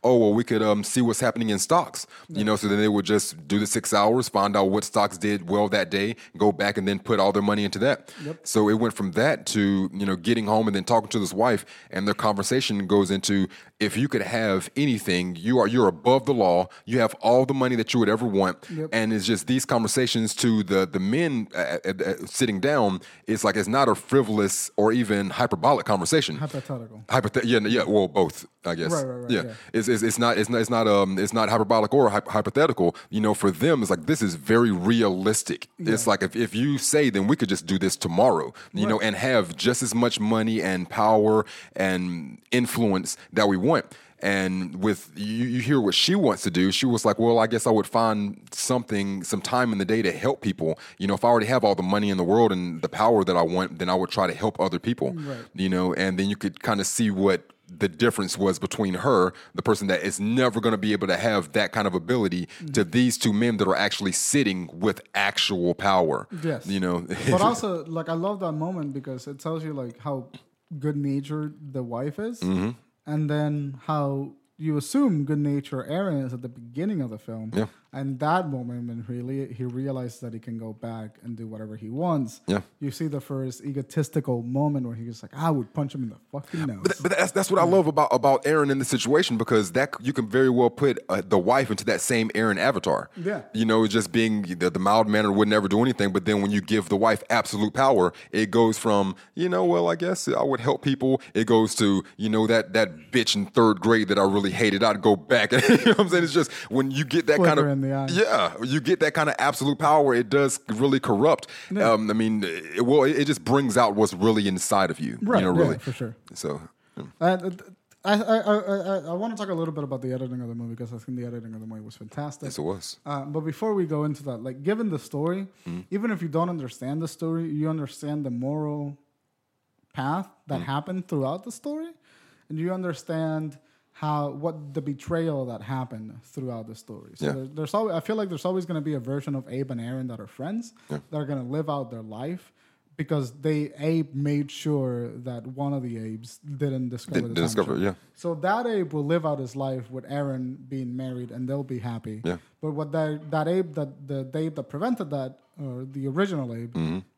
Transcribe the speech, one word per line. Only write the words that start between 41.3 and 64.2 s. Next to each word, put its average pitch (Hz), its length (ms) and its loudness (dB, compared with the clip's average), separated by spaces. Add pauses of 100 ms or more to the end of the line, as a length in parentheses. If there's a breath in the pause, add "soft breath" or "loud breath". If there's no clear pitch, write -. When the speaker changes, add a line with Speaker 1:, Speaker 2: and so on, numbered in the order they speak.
Speaker 1:
and 90 640 -2 (140)
influence 117 640 0 (160 loud breath)
that 104 160 4
we 98 80 4
want. 110 160 2 (480 loud breath)
And 92 640 -2
with, 101 340 -2
you, 107 300 -4
you 123 140 -2
hear 135 200 2
what 98 140 2
she - 200 2
wants 131 300 2
to 98 60 2
do. 90 200 4
She - 160 0
was 117 180 2
like, 104 140 4
"Well, 117 220 6
I 110 80 4
guess 113 180 0
I 120 40 4
would 107 180 4
find 107 520 0 (120)
something, 98 720 -2
some 98 160 -4
time 123 320 0
in 101 60 -2
the 95 60 0
day 110 160 0
to 92 120 2
help 135 300 -2
people. 90 360 -2 (200 loud breath)
You 98 100 -2
know, 98 60 2
if 95 100 -4
I 120 40 6
already 113 180 4
have 120 180 2
all 101 100 4
the 90 80 -2
money 101 260 2
in 95 100 0
the 90 60 0
world 107 280 6
and 90 300 -4
the 82 60 -4
power 110 360 4
that 87 120 2
I 85 60 4
want, 85 380 -2
then 90 80 -2
I 92 80 2
would 92 140 -2
try 95 180 0
to 85 60 -2
help - 260 -4
other 90 180 0
people." - 360 -4
Speaker 2:
Right. 143 240 -10 (160)
Speaker 1:
You 185 140 -2
know, 90 260 0
and 92 260 -2
then 98 100 0
you 101 60 -2
could - 260 -6
kinda 101 220 -2
see 110 260 0
what 95 320 2 (260)
the 92 200 -2
difference 101 500 0
was 95 220 0
between 98 340 -2
her, 92 380 2 (240 loud breath)
the 98 60 -6
person 104 260 0
that 87 140 2
is 98 180 -4
never 117 400 2
gonna 110 180 2
be 107 140 0
able 98 160 0
to 90 80 2
have 98 360 0
that 104 200 0
kind 104 160 0
of 90 60 -4
ability, 90 520 0
Speaker 2:
Mm-hmm. - 280 -16
Speaker 1:
to 110 100 4
these 120 340 2
two 110 140 0
men 113 240 0
that 98 100 0
are 95 80 2
actually 95 380 -2
sitting 95 600 -2